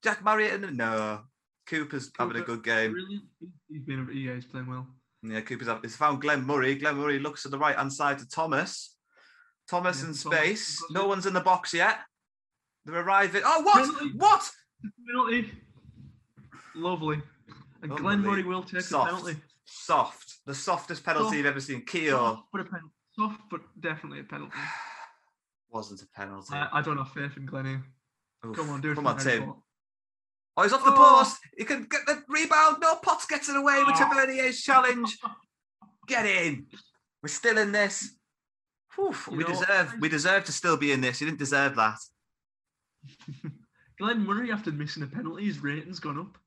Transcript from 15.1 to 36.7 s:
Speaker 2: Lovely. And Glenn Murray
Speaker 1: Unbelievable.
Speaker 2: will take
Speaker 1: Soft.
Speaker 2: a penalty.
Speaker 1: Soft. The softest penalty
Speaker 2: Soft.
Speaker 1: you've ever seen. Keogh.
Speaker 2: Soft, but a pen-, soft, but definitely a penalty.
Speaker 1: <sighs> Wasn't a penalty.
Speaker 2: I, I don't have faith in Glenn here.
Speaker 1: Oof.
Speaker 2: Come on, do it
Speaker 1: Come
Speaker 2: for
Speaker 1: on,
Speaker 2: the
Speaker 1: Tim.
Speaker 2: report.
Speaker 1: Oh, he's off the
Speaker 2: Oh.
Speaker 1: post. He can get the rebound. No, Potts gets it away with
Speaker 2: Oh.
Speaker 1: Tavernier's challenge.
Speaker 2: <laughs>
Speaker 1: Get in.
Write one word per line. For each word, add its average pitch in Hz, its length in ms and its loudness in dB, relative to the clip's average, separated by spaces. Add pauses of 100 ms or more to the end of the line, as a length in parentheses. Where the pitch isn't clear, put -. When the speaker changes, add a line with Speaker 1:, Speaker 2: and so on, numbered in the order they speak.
Speaker 2:
Lovely. 156 480 -2 (600)
And 147 100 -10
Glenn 147 100 -6 (200)
Murray 196 200 0
Speaker 1:
Unbelievable. 180 140 -4
Speaker 2:
will 185 80 -4
take 180 160 -6
Speaker 1:
Soft. 151 320 0
Speaker 2:
a - 20 -2
penalty. 175 220 -8 (300)
Speaker 1:
Soft. - 800 -2
The 139 100 -8
softest 170 480 -4
penalty 156 220 2
Speaker 2:
Soft. 175 100 -2
Speaker 1:
you've 143 100 0
ever 139 140 0
seen. 131 260 -8
Keogh. 160 300 -2
Speaker 2:
Soft, 113 260 0 (100)
but - 100 -6
a - 20 -6
pen-, 165 260 -12 (260)
soft, 214 320 -4
but - 120 -10 (180)
definitely 156 420 -8
a 139 40 -16
penalty. 147 280 -14 (640)
Speaker 1:
<sighs> - 560 -20
Wasn't 101 320 -12
a - 40 -20 (100)
penalty. 98 380 -14
Speaker 2:
I, 143 180 -6
I 147 100 -2
don't 147 160 -4
have 131 140 -8
faith 143 240 -10
in 135 100 -14
Glenn 135 200 -8
here. 135 180 -8 (640)
Speaker 1:
Oof. 110 100 -10
Speaker 2:
Come 151 140 -6
on, 139 100 -8
do 151 100 -4
it 151 60 -2
Speaker 1:
Come 147 80 -6
Speaker 2:
for 127 60 4
Speaker 1:
on, 110 80 -2
Speaker 2:
the 135 40 -4
Speaker 1:
Tim. 123 200 2
Speaker 2:
report. 104 160 -10 (960)
Speaker 1:
Oh, 175 100 4
he's 208 100 4
off 262 100 0
the 269 80 10
Speaker 2:
Oh. 269 280 12
Speaker 1:
post. - 180 0 (180)
He 220 80 -8
can 269 200 -4
get 285 220 -4
the 294 220 0
rebound. 311 540 4
No, 320 140 4
Potts 359 300 0
gets 285 220 -4
it 277 80 -2
away 277 300 4
with 269 100 4
Speaker 2:
Oh. - 80 4
Speaker 1:
Tavernier's 262 560 2
challenge. 247 560 4 (460)
Speaker 2:
<laughs> - 460 -20
Speaker 1:
Get 233 180 0
in. 170 400 0 (560)